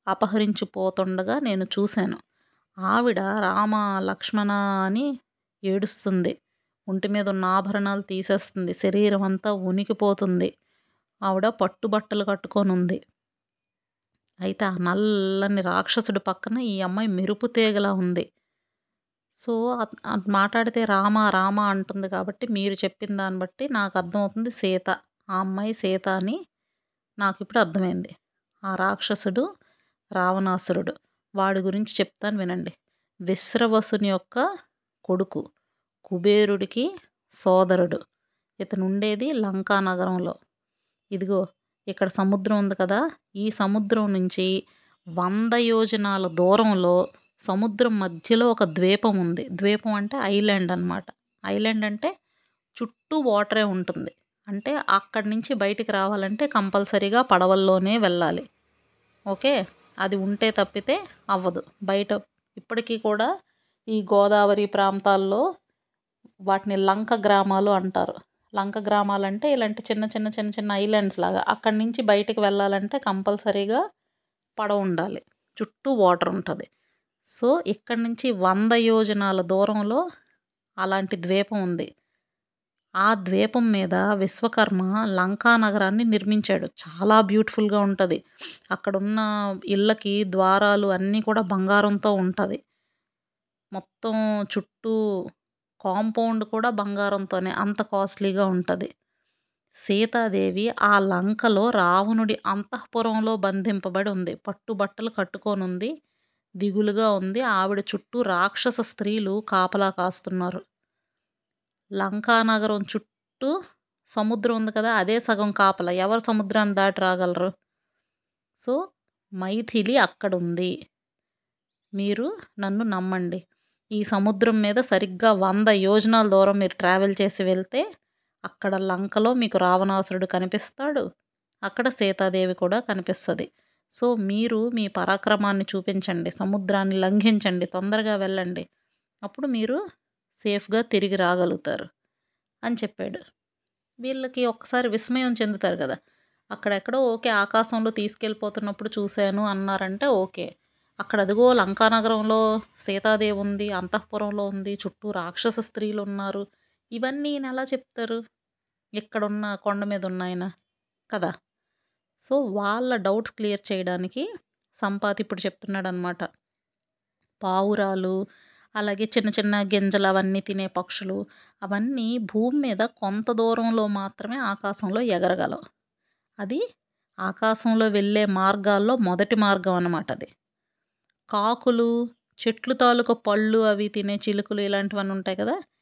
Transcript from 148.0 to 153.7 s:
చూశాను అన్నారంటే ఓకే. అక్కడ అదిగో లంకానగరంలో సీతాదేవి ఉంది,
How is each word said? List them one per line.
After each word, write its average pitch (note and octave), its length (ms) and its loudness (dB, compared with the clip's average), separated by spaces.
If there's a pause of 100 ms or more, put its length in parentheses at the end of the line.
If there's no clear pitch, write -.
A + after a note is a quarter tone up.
చూశాను G3+ 460 0
అన్నారంటే G3 640 -2
ఓకే. F#3+ 480 -2 (440)
అక్కడ G3+ 220 0
అదిగో A3 320 4
లంకానగరంలో A3 1080 2 (180)
సీతాదేవి G#3 600 0
ఉంది, G3+ 320 -4